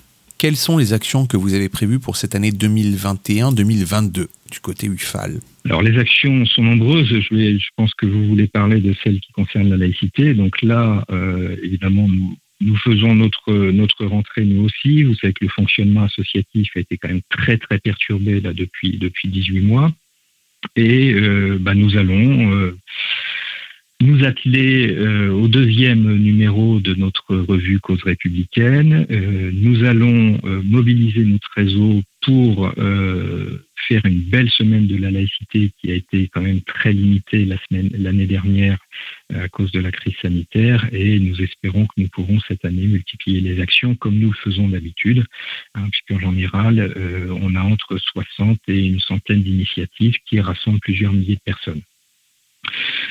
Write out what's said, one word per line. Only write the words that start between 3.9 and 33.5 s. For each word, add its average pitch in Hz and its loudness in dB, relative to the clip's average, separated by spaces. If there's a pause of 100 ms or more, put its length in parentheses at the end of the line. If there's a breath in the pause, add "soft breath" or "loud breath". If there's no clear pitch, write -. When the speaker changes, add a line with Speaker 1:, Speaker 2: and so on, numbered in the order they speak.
Speaker 1:
du - -18
côté - -8
ufal ? - -8 (260)
Speaker 2:
Alors, 82 0
les 113 4
actions 131 2
sont - 0
nombreuses. 117 4
Je 110 -2
vais, 104 2
je - -8
pense 113 0
que - -2
vous 104 0
voulez 104 2
parler 104 2
de 98 2 (100)
celles 98 0
qui - -14
concernent 101 0
la 92 2
laïcité. 95 0
Donc 98 0
là, 113 2
euh, 90 -4
évidemment, 95 0
nous, 92 -2 (240)
nous 107 2
faisons 113 2
notre, 110 0
notre 104 2
rentrée, 104 -2
nous 101 2
aussi. 147 2
Vous 127 2
savez 98 0
que - -4
le 92 -2
fonctionnement 104 2
associatif 98 -4
a 92 -4
été - -6
quand - -8
même 92 -2
très, 120 0
très - -2
perturbé 101 -2
là, 95 -4
depuis, 92 -6
depuis 92 -6
dix-huit 95 -2
mois. 127 2 (840)
Et, 123 4
euh, 101 2
bah, 95 0
nous 104 4
allons... 104 4
Euh, 92 -2 (1200 loud breath)
nous 135 6
atteler, 131 2
euh, 104 0
au 104 2
deuxième 113 4
numéro 107 4
de 95 -2
notre 95 -2
revue 92 0
Cause 92 -2
républicaine. 120 2
Euh, 95 -2
nous 113 4
allons, 117 4
euh, 95 -4
mobiliser 117 2
notre 101 0
réseau 104 2 (200)
pour, 117 2
euh, 95 -4 (240)